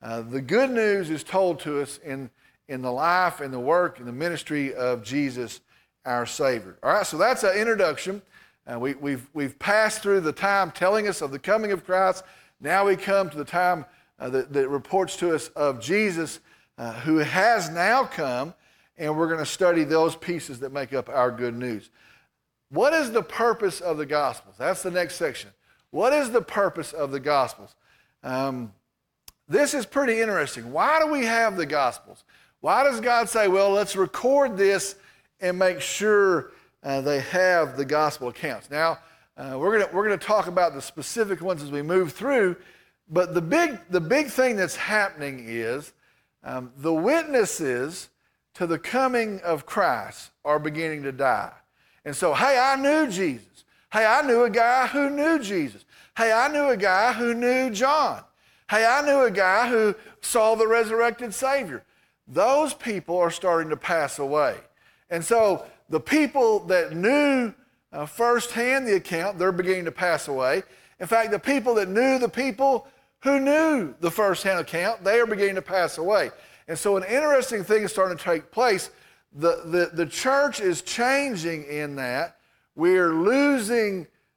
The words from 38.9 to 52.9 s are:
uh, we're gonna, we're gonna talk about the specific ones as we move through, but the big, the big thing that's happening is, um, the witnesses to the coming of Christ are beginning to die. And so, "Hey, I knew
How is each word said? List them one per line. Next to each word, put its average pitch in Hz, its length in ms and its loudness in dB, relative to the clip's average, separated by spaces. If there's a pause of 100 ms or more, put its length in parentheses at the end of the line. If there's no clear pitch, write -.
uh, 135 220 -10
we're 202 200 2
gonna, 196 140 0
we're 190 100 0
gonna 208 140 0
talk 202 300 0
about 175 260 0
the 139 80 -10
specific 190 600 -6
ones 175 200 -4
as 143 80 -12
we 143 120 -6
move 170 320 0
through, 214 420 0 (520)
but 175 260 0
the 170 80 0
big, 285 360 0 (120)
the 180 120 0
big 262 260 0
thing 247 280 0
that's 185 220 -2
happening 160 680 -4
is, 117 480 -6 (500)
um, 127 340 -10
the 156 160 0
witnesses 175 1160 0 (460)
to 180 100 -4
the 165 140 -2
coming 233 640 -2
of 165 240 -2
Christ 120 640 -4 (120)
are 147 140 2
beginning 156 460 -6
to 139 80 -6
die. 123 400 0 (540)
And 147 100 -8
so, 170 180 0
"Hey, 254 240 4
I 269 200 4
knew 294 340 2